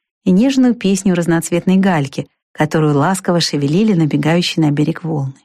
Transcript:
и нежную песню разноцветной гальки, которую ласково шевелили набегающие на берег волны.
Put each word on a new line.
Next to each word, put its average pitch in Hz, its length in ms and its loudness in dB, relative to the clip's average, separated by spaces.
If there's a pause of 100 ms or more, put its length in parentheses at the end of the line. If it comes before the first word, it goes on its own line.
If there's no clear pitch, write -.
(240)
и 190 80 2
нежную 247 420 2
песню 196 420 0
разноцветной 170 600 0
гальки, 165 500 0 (240)
которую 151 440 0
ласково 175 440 0
шевелили 156 540 0
набегающие 160 720 0
на 147 60 2
берег 151 320 -2
волны. 143 300 -6 (120)